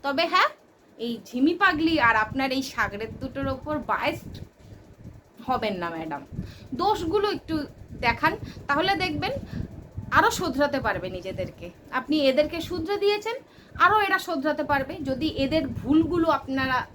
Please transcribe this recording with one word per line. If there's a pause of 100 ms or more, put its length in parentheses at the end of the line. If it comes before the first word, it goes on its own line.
তবে
হ্যাঁ, (480)
এই (160)
ঝিমি
পাগলি (140)
আর
আপনার
এই (100)
সাগরের (100)
দুটোর (100)
ওপর (160)
বায়াসড (1120)
হবেন
না
ম্যাডাম, (580)
দোষগুলো (100)
একটু (520)
দেখান, (360)
তাহলে (120)
দেখবেন (840)
আরও
শোধরাতে
পারবে
নিজেদেরকে। (320)
আপনি (140)
এদেরকে (100)
শুধরে
দিয়েছেন, (480)
আরও (100)
এরা
শোধরাতে
পারবে (140)
যদি (160)
এদের (140)
ভুলগুলো (120)
আপনারা (160)